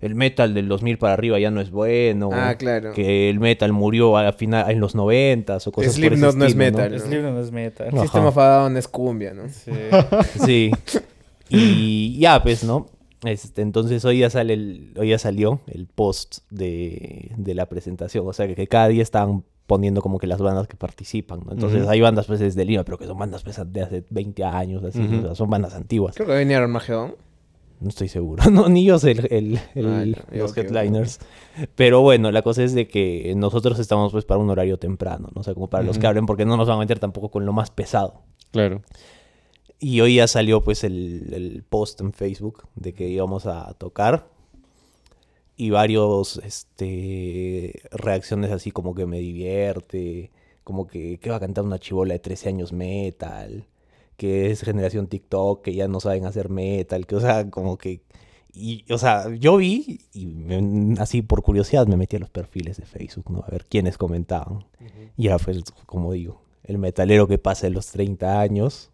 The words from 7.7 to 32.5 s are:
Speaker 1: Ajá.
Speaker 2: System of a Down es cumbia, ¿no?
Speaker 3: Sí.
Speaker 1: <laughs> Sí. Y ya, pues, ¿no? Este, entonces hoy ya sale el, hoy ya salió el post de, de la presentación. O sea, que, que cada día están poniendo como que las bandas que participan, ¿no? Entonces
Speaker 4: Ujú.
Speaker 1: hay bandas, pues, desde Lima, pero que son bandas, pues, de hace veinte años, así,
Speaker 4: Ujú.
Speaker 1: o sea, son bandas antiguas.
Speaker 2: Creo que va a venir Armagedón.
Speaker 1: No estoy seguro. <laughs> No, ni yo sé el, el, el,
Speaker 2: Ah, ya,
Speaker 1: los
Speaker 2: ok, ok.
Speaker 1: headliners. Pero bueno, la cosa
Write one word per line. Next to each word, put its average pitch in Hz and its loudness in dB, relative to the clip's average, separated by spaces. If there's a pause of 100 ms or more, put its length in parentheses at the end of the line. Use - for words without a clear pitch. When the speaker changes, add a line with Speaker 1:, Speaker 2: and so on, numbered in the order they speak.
Speaker 1:
Ajá. 127 2
Speaker 2:
System - 2
of 143 4
a 139 8 (120)
Down 135 2
es 123 -4
cumbia, 113 -4
¿no? 101 -14
Speaker 3:
Sí. - -16
Speaker 1:
<laughs> 190 2
Sí. 117 6 (760)
Y 117 4
ya, 156 8
pues, 117 2
¿no? 120 -2 (360)
Este, 107 -4
entonces 113 0
hoy 127 4
ya 120 4
sale 113 0
el, 101 -10
hoy 110 2
ya 110 4
salió 104 0
el 90 -12
post - -2 (120)
de, 87 -8
de 98 -4
la 90 -2
presentación. 90 -6
O 92 -8
sea, 101 -2
que, 92 -4
que 95 -4
cada 113 4
día 113 4
están 101 0 (220)
poniendo 101 2
como 95 -2
que - -6
las 90 -2
bandas 98 0
que - -20
participan, 92 -10
¿no? 87 -12
Entonces 104 0
Speaker 4:
Ujú. 101 0
Speaker 1:
hay 110 6
bandas, 110 4
pues, 107 -2
desde 98 0
Lima, 98 0
pero 92 -10
que - -14
son 95 -10
bandas, 98 -8
pues, 104 -14 (120)
de 95 -6
hace 90 -8
veinte 101 -6
años, 92 -4
así, 101 -6
Speaker 4:
Ujú. 110 0
Speaker 1:
o 113 -2
sea, 85 -6
son 107 -2
bandas 101 -2
antiguas. 95 -2
Speaker 2:
Creo - -4
que 160 0
va 135 2
a 139 2
venir 139 2
Armagedón. 120 -2 (640)
Speaker 1:
No 95 -6
estoy 101 -6
seguro. 87 -2
<laughs> 214 8
No, 180 8
ni 180 6
yo 190 6
sé 139 4
el, 113 0
el, 110 0 (140)
el, 110 -2
Speaker 2:
Ah, - -20
ya, - -6
Speaker 1:
los 104 -4
Speaker 2:
ok, 107 -6
ok. 110 -2
Speaker 1:
headliners. 110 -2 (560)
Pero 127 8
bueno, 123 8
la 107 2
cosa 117 0